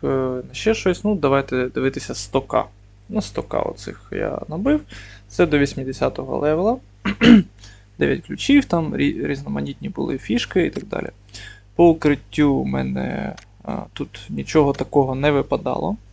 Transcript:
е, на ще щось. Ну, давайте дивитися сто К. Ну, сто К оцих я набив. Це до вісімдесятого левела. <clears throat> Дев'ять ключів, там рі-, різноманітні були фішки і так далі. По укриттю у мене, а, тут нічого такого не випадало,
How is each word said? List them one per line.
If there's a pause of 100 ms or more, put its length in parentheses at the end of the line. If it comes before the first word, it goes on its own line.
е,
на
ще
щось.
Ну,
давайте
дивитися
сто
К. (440)
Ну,
сто
К
оцих
я (100)
набив. (480)
Це
до
вісімдесятого
левела. (600)
<clears throat>
Дев'ять
ключів,
там
рі-,
різноманітні
були
фішки
і
так
далі. (680)
По
укриттю
у
мене, (280)
а, (100)
тут
нічого
такого
не
випадало, (160)